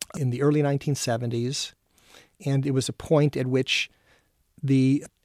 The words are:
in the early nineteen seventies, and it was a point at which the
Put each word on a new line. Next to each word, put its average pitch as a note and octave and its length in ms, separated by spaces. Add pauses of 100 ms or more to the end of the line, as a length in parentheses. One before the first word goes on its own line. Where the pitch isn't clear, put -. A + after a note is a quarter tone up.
(180)
in C3+ 120
the B2 120
early D3 200
nineteen C#3+ 340
seventies, A#2+ 800 (720)
and C#3 200
it C#3+ 60
was C3 180
a B2+ 40
point D3 440
at B2+ 100
which - 420 (720)
the C3+ 440 (200)